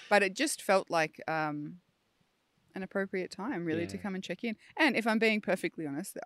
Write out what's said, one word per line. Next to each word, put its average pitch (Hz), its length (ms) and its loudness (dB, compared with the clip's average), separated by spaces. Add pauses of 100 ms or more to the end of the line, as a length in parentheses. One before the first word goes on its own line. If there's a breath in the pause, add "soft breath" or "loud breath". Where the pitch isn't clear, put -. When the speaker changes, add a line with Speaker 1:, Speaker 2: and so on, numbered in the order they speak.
Speaker 1:
But 202 140 6
it 190 120 0
just - 260 -2
felt 196 280 2
like, 160 380 0
um, 156 480 -2 (1000)
an 190 80 -6
appropriate 190 480 -4
time, 190 340 -4
really, 170 220 0
to 196 100 -8
Speaker 2:
Yeah. 185 60 -10
Speaker 1:
come 202 120 -4
and 190 80 -6
check - 200 -8
in. 226 120 -2 (220 loud breath)
And 302 180 4
if 220 120 0
I'm 220 100 4
being 220 240 4
perfectly 175 460 0
honest, 143 380 -6